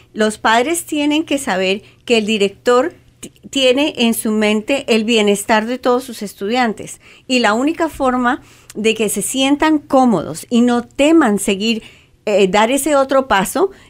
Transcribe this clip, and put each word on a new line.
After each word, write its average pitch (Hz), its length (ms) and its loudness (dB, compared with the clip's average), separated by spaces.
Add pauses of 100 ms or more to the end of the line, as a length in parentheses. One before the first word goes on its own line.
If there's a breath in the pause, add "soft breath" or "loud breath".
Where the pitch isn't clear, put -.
(140)
Los 214 260 -2
padres 247 460 0
tienen 302 400 -2
que 294 140 -2
saber 196 440 -2 (220 soft breath)
que 233 140 0
el 214 80 -2
director 220 680 0 (260)
ti-, - 120 -16 (180)
tiene 277 480 2
en 233 160 2
su 226 180 -4
mente 214 520 0 (100)
el 220 100 0
bienestar 214 640 0
de 240 120 -6
todos 247 260 0
sus 233 180 -14
estudiantes, 214 760 -6 (260 loud breath)
y 254 140 0
la 208 140 2
única 311 340 -2
forma 254 520 -2 (340 loud breath)
de 220 200 0
que 220 140 -2
se 202 140 -4
sientan 285 560 0
cómodos 247 720 0
y 233 120 2
no 240 200 0
teman 277 560 2
seguir, 220 440 -2 (440 loud breath)
eh, 196 220 2
dar 214 220 2
ese 277 260 0
otro 269 320 2
paso 254 420 0 (200 loud breath)